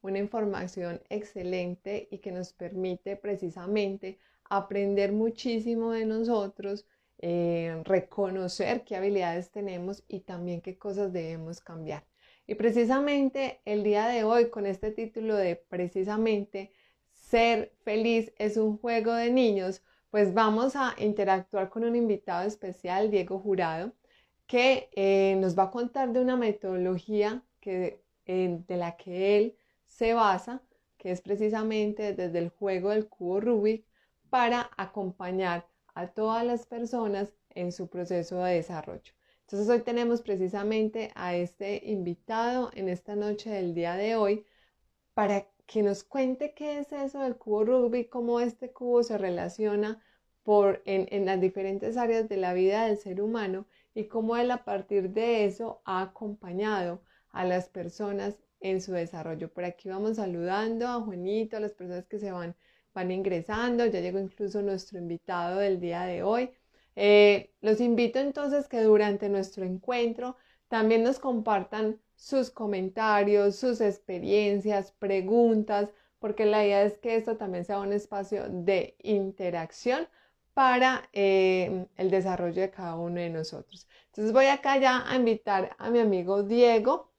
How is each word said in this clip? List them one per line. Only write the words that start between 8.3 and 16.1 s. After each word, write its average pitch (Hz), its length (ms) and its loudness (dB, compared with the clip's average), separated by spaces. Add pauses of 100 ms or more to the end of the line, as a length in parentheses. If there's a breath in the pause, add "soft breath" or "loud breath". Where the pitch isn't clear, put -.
qué 208 140 -8
habilidades 185 540 -2
tenemos 196 580 -8
y 190 120 -10
también 175 420 -8
qué 185 160 -12
cosas 202 340 -4
debemos 165 480 -8
cambiar. 156 420 -12 (440 soft breath)
Y 214 80 -4
precisamente 262 1120 0
el 208 160 -2
día 208 240 2
de 240 180 0
hoy, 233 240 4
con 220 160 -6
este 196 260 -4
título 220 460 -4
de 180 200 0
precisamente 202 1160 -2 (460 soft breath)